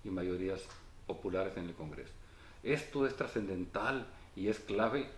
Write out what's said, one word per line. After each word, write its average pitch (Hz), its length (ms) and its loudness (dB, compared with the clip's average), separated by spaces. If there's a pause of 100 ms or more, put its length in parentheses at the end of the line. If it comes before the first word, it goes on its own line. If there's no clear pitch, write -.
y - 60 -4
mayorías 92 560 0 (420)
populares 92 500 0
en 87 80 -2
el 85 80 -6
Congreso. 76 400 -8 (480)
Esto 143 440 4
es 131 100 2
trascendental 110 920 0 (300)
y 98 120 2
es 107 120 4
clave 117 580 4